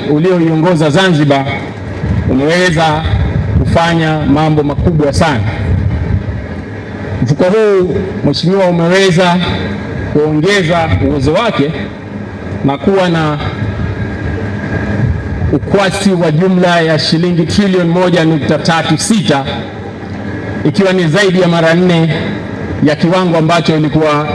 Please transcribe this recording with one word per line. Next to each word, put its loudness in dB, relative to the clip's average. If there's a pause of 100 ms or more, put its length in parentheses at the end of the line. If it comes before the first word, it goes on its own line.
(120)
ulioiongoza 2
Zanzibar 2 (840)
umeweza 2 (560)
kufanya 2
mambo 2
makubwa 0
sana. 2 (1800)
Mfuko 0
huu, 2 (300)
Mheshimiwa, 2
umeweza 2 (760)
kuongeza 0 (180)
uwezo 0
wake 0 (960)
na 0
kuwa 2
na 0 (2250)
ukwasi 0
wa 0
jumla 2
ya 0
shilingi 0
trilioni 0
moja 2
nukta 0
tatu 0
sita, 0 (1200)
ikiwa 2
ni 2
zaidi 2
ya 4
mara 2
nne 2 (720)
ya 2
kiwango 2
ambacho 2
ilikuwa 0